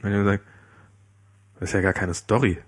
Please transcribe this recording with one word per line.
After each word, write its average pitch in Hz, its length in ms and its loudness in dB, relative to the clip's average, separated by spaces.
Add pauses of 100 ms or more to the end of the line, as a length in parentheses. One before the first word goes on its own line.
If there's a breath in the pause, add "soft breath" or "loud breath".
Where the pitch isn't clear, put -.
und 101 80 -4
hat 101 100 0
gesagt, 101 240 0 (1160 soft breath)
„Das - 100 -6
ist - 40 -4
ja 98 80 0
gar 92 120 2
keine 87 200 -4
Story.“ 101 540 0